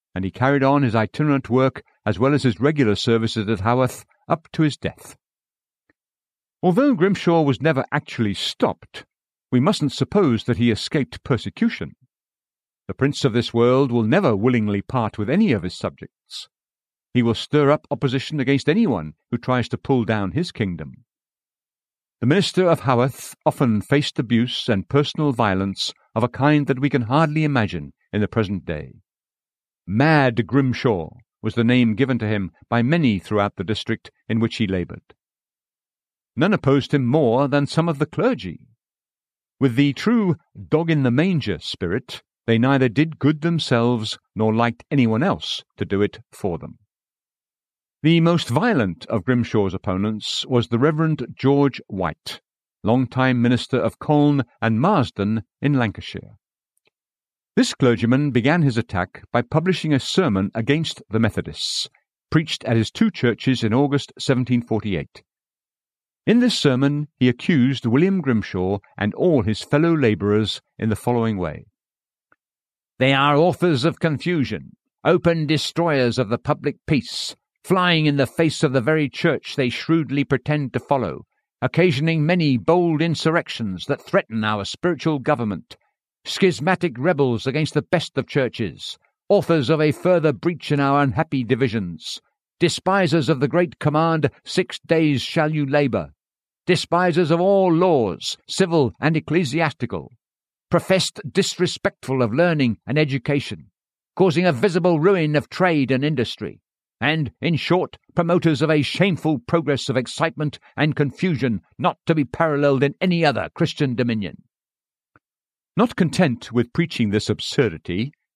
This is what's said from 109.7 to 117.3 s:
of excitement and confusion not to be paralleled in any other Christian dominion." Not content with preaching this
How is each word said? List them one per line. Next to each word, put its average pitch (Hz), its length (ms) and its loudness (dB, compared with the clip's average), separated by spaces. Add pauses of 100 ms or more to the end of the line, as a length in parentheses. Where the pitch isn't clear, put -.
of 127 80 -2
excitement 147 640 -4 (180)
and 143 180 0
confusion 131 680 -2 (160)
not 165 260 -2
to 165 100 2
be 151 100 0
paralleled 143 580 0
in 143 180 0
any 175 240 0
other 110 300 -2
Christian 147 400 -2
dominion." 110 480 -4 (1300)
Not 214 200 0
content 151 580 0
with 117 200 0
preaching 127 380 -2
this 104 200 0